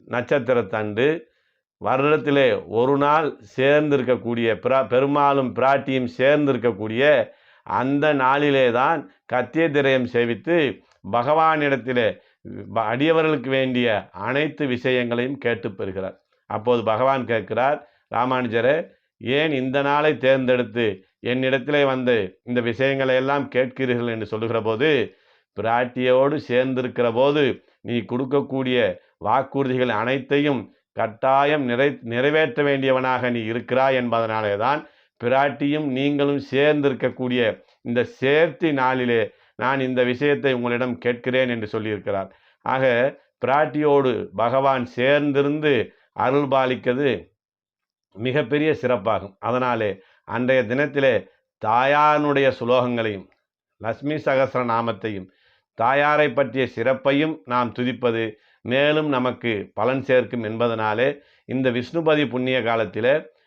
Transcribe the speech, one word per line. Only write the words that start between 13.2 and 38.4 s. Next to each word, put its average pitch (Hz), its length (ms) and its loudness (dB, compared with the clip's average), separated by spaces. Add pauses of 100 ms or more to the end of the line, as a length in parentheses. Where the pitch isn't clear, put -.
வேண்டிய 131 380 0 (320)
அனைத்து 143 480 -4
விஷயங்களையும் 123 720 -2
கேட்டு 117 340 -4
பெறுகிறார். 95 460 -10 (320)
அப்போது 113 340 0
பகவான் 127 420 0
கேட்கிறார், 113 520 -2 (340)
"ராமானுஜரே, 123 640 0 (460)
ஏன் 143 320 -2
இந்த 131 280 -2
நாளை 147 360 2
தேர்ந்தெடுத்து 123 680 2 (380)
என்னிடத்திலே 131 600 0
வந்து 127 300 0 (280)
இந்த 120 180 -4
விஷயங்களை 131 540 0
எல்லாம் 135 340 0
கேட்கிறீர்கள்?" 123 600 -2
என்று 110 140 -6
சொல்லுகிற 113 360 -4
போது, 113 280 0 (680)
"பிராட்டியோடு 127 840 2
சேர்ந்திருக்கிற 127 680 0
போது 143 300 2 (380)
நீ 117 180 -4
கொடுக்கக்கூடிய 127 760 -2 (420)
வாக்குறுதிகள் 127 760 -2
அனைத்தையும் 135 640 0 (320)
கட்டாயம் 135 720 0
நிறை-, 123 340 0
நிறைவேற்ற 139 600 0
வேண்டியவனாக 131 680 0
நீ 120 140 -2
இருக்கிறாய் 127 540 0
என்பதனாலே 110 600 0
தான் 139 240 0 (400)
பிராட்டியும் 143 640 0
நீங்களும் 143 580 0
சேர்ந்திருக்கக்கூடிய 131 960 0 (440)
இந்த 120 160 0 (120)
சேர்த்தி 156 600 2